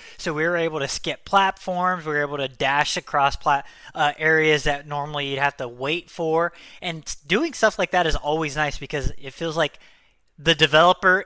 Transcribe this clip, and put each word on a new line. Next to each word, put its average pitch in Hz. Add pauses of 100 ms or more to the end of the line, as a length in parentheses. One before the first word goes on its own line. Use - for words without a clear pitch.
(180)
So 165
we 151
were 175
able 165
to 139
skip -
platforms, 180
we 156
were 147
able 143
to 139
dash 139
across 139
pla-, 143 (300)
uh, 147
areas 156
that 147
normally 147
you'd 135
have 139
to 131
wait 135
for, 165 (280)
and 165
s-, -
doing 240
stuff -
like 185
that 180
is 147
always 147
nice 147
because 143
it 139
feels 165
like 156 (600)
the 156
developer 175